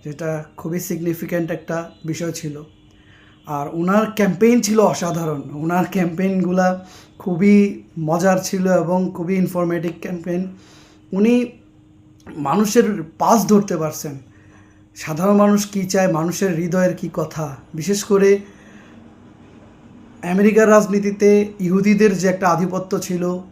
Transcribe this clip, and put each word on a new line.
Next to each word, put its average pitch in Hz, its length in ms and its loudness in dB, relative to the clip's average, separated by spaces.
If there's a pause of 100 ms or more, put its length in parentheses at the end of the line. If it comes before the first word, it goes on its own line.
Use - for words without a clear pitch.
যেটা 156 380 -8 (140)
খুবই 170 220 -6
সিগনিফিক্যান্ট 170 720 -6
একটা 165 400 -8 (140)
বিষয় 160 260 -6
ছিল। 151 320 -10 (800)
আর 147 280 -6
ওনার 185 320 0 (100)
ক্যাম্পেইন 214 460 2
ছিল 214 180 0
অসাধারণ। 165 640 0 (120)
ওনার 165 380 -2
ক্যাম্পেইনগুলা 185 960 0 (340)
খুবই 202 640 4 (160)
মজার 170 440 2
ছিল 185 280 -2
এবং 180 420 0
খুবই 180 220 -4
ইনফরমেটিভ 170 560 -2 (100)
ক্যাম্পেইন। 180 460 -6 (640)
উনি 240 340 2 (920)
মানুষের 196 640 0 (160)
পালস 185 280 2
ধরতে 196 300 2
পারছেন, 151 400 -8 (800)
সাধারণ 175 400 -2
মানুষ 208 300 4
কী 196 180 -6
চায়, 185 300 0
মানুষের 165 420 -2
হৃদয়ের 175 400 0
কী 175 180 -8
কথা। 156 420 -6 (180)
বিশেষ 196 300 -4
করে 196 360 4 (1800)
আমেরিকার 202 460 4
রাজনীতিতে 202 920 4
ইহুদিদের 196 580 2
যে 170 100 0
একটা 185 220 0
আধিপত্য 185 500 -2
ছিল 180 400 -4 (120)